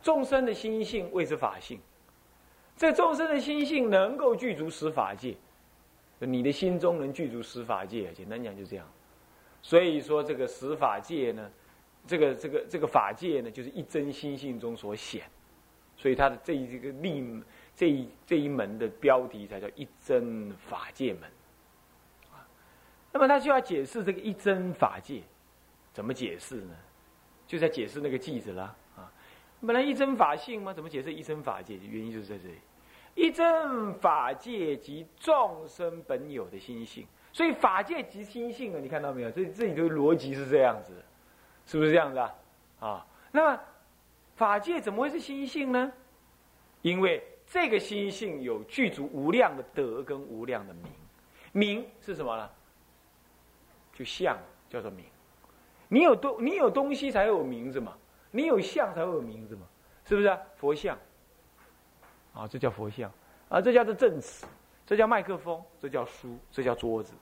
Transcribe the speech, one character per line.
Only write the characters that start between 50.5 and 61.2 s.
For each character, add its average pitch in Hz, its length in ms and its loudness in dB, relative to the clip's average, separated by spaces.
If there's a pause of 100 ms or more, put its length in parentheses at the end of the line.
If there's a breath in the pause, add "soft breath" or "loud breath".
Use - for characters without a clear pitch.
的 95 60 -18
名。 85 120 -18 (680 loud breath)
名 208 340 2 (140)
是 196 140 -10
什 151 100 -6
么 117 140 -2
呢？ 104 100 -10 (1400)
就 - 100 -12
相， 131 360 -2 (320)
叫 123 100 -6
做 104 100 -8
名。 92 140 -16 (840 soft breath)
你 233 120 6
有 330 160 8
东-， 269 260 -2
你 294 120 0
有 294 160 6
东 277 240 0
西 277 160 -4
才 202 160 4
有 185 180 4
名 123 260 -6
字 131 100 -4
嘛， 104 180 -10 (320 soft breath)
你 269 160 0
有 269 120 4
相 196 360 -2
才 165 100 -2
会 185 80 -2
有 156 80 -2
名 110 260 -12
字 107 100 -12
嘛， 87 100 -16 (400 soft breath)
是 208 100 2
不 202 60 4
是 202 60 8
啊？ 190 120 2 (160)
佛 143 180 2
像， 151 220 -4 (1400)